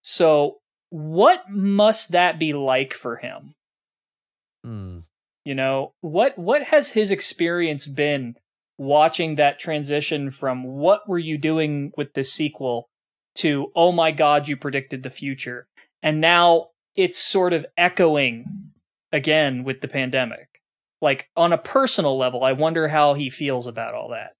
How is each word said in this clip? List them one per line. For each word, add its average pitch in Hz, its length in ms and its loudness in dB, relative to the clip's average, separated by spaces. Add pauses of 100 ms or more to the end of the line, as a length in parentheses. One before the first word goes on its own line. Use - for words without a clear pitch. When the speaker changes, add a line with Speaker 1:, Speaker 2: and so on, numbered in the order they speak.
Speaker 1:
So 151 540 2 (320)
what 175 600 2
must 202 600 2
that 175 260 2
be 156 140 -2
like 135 420 0
for 117 220 -8
him? 139 360 -16 (1080)
Speaker 2:
Hmm. 98 360 -12 (460)
Speaker 1:
You 139 100 -8
know, 135 460 -2
what, 185 360 0
what 233 260 0
has 294 280 2
his 202 200 0
experience 170 760 -2
been 139 480 -4 (420)
watching 151 580 2
that 143 240 2
transition 147 720 -4
from 131 340 -6
"What 147 440 0
were 180 120 -2
you 156 180 -4
doing 151 580 -2
with 143 200 -6
this 139 180 -2
sequel?" 135 560 -4 (460)
to 143 400 -2
"Oh 175 160 6
my 165 200 2
God, 147 360 2
you 143 100 -4
predicted 135 460 -8
the 131 60 -10
future." 131 580 -10 (360)
And 156 160 0
now 170 500 4 (260)
it's 180 220 0
sort 180 360 2
of 156 120 -2 (120)
echoing 151 920 0 (420)
again 143 500 0
with 131 180 -6
the - 60 -8
pandemic. 127 600 -6 (540)
Like, 139 360 0
on 170 160 4
a 156 40 2
personal 175 600 0
level, 127 260 -2
I 131 100 4
wonder 160 360 0
how 147 240 4
he 143 160 -4
feels 131 380 -6
about 113 260 -8
all 117 160 -10
that. 110 300 -12